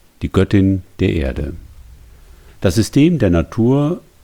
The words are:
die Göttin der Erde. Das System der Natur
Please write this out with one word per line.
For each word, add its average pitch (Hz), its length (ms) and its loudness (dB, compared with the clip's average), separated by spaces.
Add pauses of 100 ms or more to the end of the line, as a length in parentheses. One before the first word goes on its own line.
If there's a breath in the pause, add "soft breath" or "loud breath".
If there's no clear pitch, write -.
(220)
die - 100 -6
Göttin 95 500 2 (160)
der 98 140 0
Erde. 73 400 -4 (1120 soft breath)
Das 92 120 0
System 139 440 2
der 113 100 2
Natur 120 720 0 (240)